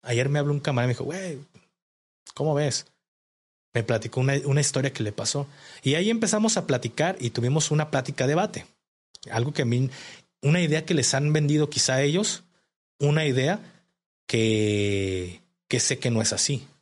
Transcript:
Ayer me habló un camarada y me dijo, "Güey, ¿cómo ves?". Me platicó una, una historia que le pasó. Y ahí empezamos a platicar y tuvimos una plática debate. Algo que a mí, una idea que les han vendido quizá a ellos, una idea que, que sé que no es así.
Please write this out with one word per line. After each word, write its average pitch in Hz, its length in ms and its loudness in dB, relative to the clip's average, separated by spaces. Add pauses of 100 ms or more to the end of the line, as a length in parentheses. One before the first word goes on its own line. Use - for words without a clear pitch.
Ayer 123 260 0
me 147 100 2
habló 147 140 2
un 143 80 0
camarada 127 260 0
y - 20 2
me 120 60 2
dijo, 127 100 -6
"Güey, 165 340 -8 (960)
¿cómo 151 180 -2
ves?". 143 340 -2 (840)
Me 117 120 0
platicó 117 360 -2
una, 135 140 2 (100)
una 139 160 2
historia 135 320 0
que - 100 -6
le 104 100 -4
pasó. 135 340 -4 (360)
Y 135 120 2
ahí 190 160 2
empezamos 220 480 2
a - 80 -4
platicar 151 540 -2
y 120 100 -2
tuvimos 131 400 0
una 151 200 0
plática 135 360 -2
debate. 175 400 -2 (640)
Algo 120 240 -2
que 151 80 -2
a - 20 2
mí, 123 240 0 (540)
una 156 180 4
idea 156 240 2
que 185 80 -2
les 139 220 2
han 147 180 2
vendido 151 380 2
quizá - 240 0
a 135 80 2
ellos, 165 400 0 (560)
una 151 280 2
idea 139 320 2 (680)
que, 104 1120 0 (280)
que 123 120 0
sé 123 180 0
que 123 120 -2
no 113 120 2
es 113 100 0
así. - 360 -2 (140)